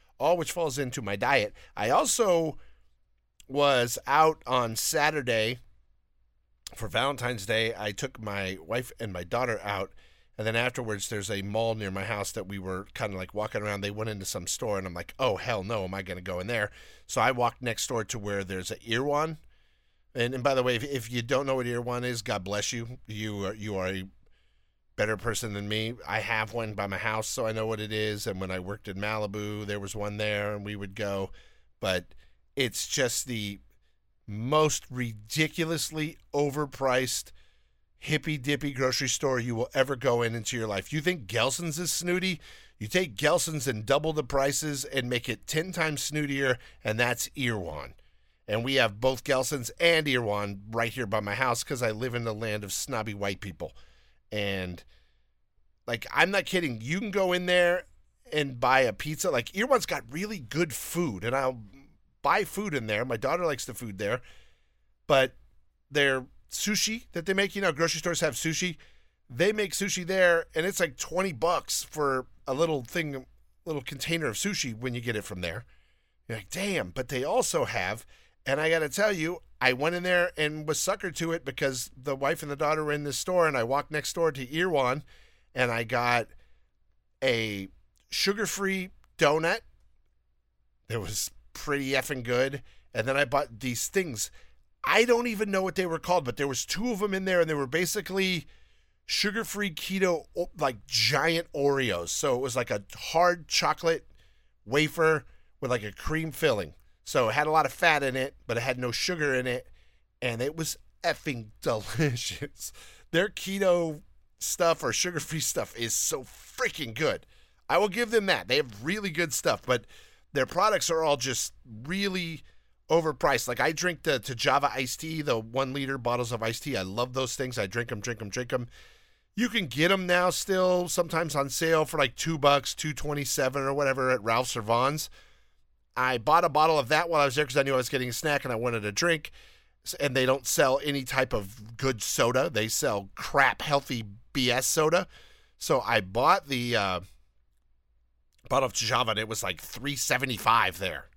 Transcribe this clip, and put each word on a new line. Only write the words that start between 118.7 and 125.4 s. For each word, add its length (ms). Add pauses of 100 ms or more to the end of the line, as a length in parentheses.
really 280
good 240
stuff, 280
but 220 (480)
their 140
products 420
are 140
all 140
just 360 (300)
really 600 (460)
overpriced. 580
Like, 120
I 120
drink 300
the 180
Tajava 520
iced 300
tea, 200
the 160
one 360